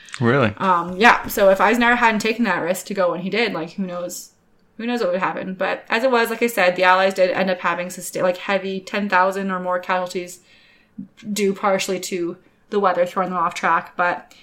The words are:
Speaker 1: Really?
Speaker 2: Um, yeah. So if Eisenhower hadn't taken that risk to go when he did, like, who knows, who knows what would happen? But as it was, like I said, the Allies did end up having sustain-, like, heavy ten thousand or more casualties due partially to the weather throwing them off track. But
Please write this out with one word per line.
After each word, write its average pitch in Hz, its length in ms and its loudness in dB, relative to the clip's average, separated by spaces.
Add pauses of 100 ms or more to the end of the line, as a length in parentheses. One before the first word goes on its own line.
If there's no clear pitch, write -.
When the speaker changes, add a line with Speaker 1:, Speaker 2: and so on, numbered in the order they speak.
(200)
Speaker 1:
Really? 120 380 4
Speaker 2:
Um, 180 380 0
yeah. 220 320 4
So 202 220 4
if 190 100 4
Eisenhower 233 340 4
hadn't 226 260 2
taken 226 240 0
that 180 140 0
risk 170 280 -4
to 214 80 -8
go 180 180 0
when 165 80 -6
he 185 100 -6
did, 208 240 0
like, 165 200 -8
who 190 120 -6
knows, 175 460 -10 (440)
who 220 100 -8
knows 240 140 -2
what 180 120 0
would 185 80 0
happen? 185 340 -4
But 180 340 -4
as 226 140 0
it 262 80 2
was, 240 180 2
like 226 140 -6
I 240 60 4
said, 180 280 2
the 180 80 0
Allies 190 300 6
did 185 160 4
end 190 180 0
up 180 120 -2
having 175 280 -2
sustain-, 180 360 -6
like, 180 140 0
heavy 190 420 -4
ten 202 280 -4
thousand 190 440 2
or 185 80 -4
more 180 180 -2
casualties 180 640 -4 (920)
due 196 220 0
partially 190 460 0
to 180 360 -6 (340)
the 208 100 -2
weather 180 260 2
throwing 185 240 -2
them 185 80 -4
off 170 160 -2
track. 175 420 -2
But - 460 -2